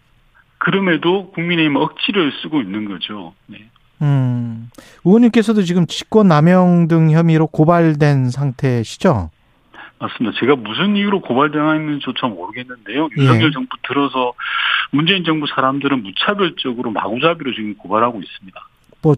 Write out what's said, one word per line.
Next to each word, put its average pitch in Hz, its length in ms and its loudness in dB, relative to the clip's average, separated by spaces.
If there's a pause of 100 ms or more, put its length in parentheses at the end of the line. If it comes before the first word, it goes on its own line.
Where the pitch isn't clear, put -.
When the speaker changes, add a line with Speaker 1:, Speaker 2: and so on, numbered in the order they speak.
(580)
Speaker 1:
그럼에도 185 760 -2
국민의힘은 160 480 -2
억지를 156 500 -2 (100)
쓰고 156 200 -4
있는 107 240 -6
거죠. 98 500 -12 (120)
네. 104 220 -20 (340)
Speaker 2:
음, 120 680 -2 (340)
의원님께서도 220 580 4
지금 175 260 0
직권남용 175 960 4
등 160 240 4
혐의로 160 380 4
고발된 151 840 4
상태시죠? 123 1000 -2 (680)
Speaker 1:
맞습니다. - 420 -6
제가 135 160 4
무슨 131 400 -2
이유로 196 240 0
고발당했는지조차 147 1080 -2
모르겠는데요. 123 920 -8
Speaker 2:
예. - 40 -2
Speaker 1:
윤석열 117 300 4
정부 131 240 -8 (100)
들어서 131 460 -2 (600)
문재인 165 320 0
정부 156 220 -2
사람들은 135 560 -2
무차별적으로 127 880 -4
마구잡이로 127 640 -4
지금 104 220 -8
고발하고 113 440 -2
있습니다. - 500 -18 (340)
Speaker 2:
뭐, 151 160 4